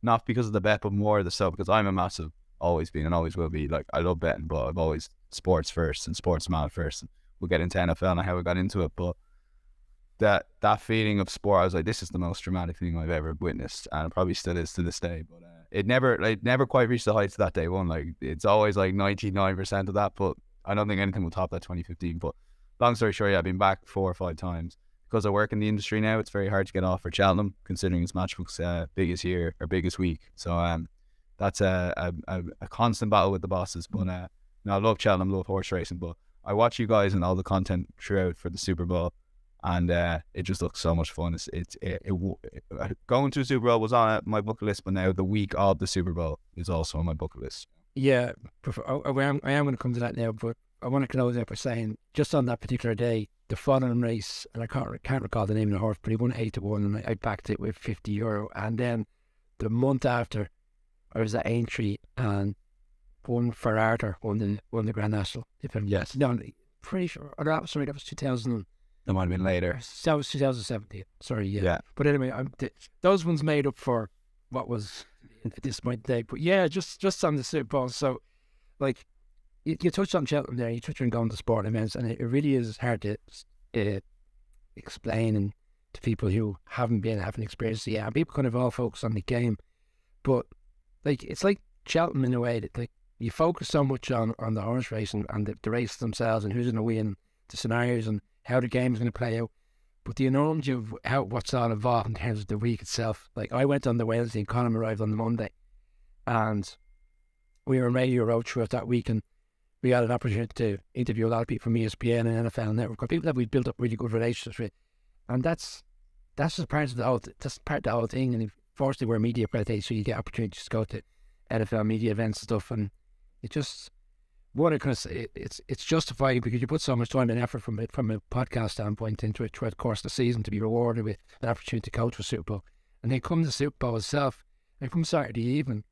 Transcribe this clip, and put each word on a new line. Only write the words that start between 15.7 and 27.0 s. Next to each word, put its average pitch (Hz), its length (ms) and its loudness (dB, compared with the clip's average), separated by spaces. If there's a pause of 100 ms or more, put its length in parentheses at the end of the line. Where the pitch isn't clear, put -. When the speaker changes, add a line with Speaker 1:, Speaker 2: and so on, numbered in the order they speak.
Speaker 1:
it 98 140 0
never, 123 360 4
like, 107 200 2
never 127 240 4
quite 123 220 4
reached 120 180 0
the 107 80 4
heights 101 200 4
of - 60 -14
that 98 140 2
day 82 140 0
one. 90 200 0
Like, 80 340 -4
it's 69 240 -6
always, 104 320 6
like, 95 160 4
ninety-nine 98 640 2
percent 95 320 -2
of 95 60 -2
that, 101 200 2
but 95 220 0 (260)
I 101 100 -2
don't 104 140 2
think 101 140 0
anything 95 220 0
will 82 80 -2
top 92 200 -2
that - 120 -6
twenty 87 200 -6
fifteen. 85 340 -6
But 85 160 -4 (460)
long 120 160 6
story 110 160 2
short, 101 200 2
yeah, 92 80 6
I've 82 40 0
been 92 140 0
back 95 280 4
four 95 240 -2
or 87 40 -4
five 87 240 -4
times. 87 400 -6 (300)
Because 107 180 0
I 104 40 4
work 104 240 2
in 107 60 0
the 107 100 2
industry 107 320 0
now, 110 160 2
it's 107 140 -4
very 101 160 0
hard 98 180 2
to - 80 -16
get 92 100 0
off 92 200 0